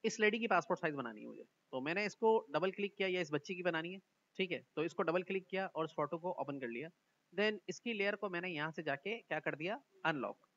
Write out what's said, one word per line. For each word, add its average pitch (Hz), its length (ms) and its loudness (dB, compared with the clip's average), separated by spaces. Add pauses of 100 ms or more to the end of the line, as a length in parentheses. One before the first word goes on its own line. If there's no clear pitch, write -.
इस 220 160 0
लेडी 214 200 4
की 226 80 0
passport 180 320 4
size 156 160 0
बनानी 117 260 -6
है 117 60 -10
मुझे, 110 160 -12 (280)
तो 131 100 -2
मैंने 175 240 0
इसको 220 240 2 (220)
double 165 200 4
click 202 260 -4
किया 190 120 2
या 185 120 2
इस 147 100 0
बच्ची 151 240 -2
की 180 80 -8
बनानी 170 300 0
है, 196 60 -12 (400)
ठीक 185 120 0
है, 127 80 -2 (160)
तो 156 80 0
इसको 175 200 0
double 175 200 2
click 190 240 -4
किया 190 200 -2
और 160 180 -2
उस 156 100 -8
photo 151 220 -2
को 175 140 -4 (100)
open 139 180 -4
कर 127 100 -4
लिया। 127 200 -8 (440)
Then 214 240 2 (120)
इसकी - 240 -4
layer 202 220 0
को 202 140 -4
मैंने 180 200 -4
यहाँ 156 220 -2
से 165 120 -8
जाके 156 340 -4
क्या 156 240 -4
कर 151 140 -2
दिया? 185 240 -4 (260)
Unlock। 131 520 -2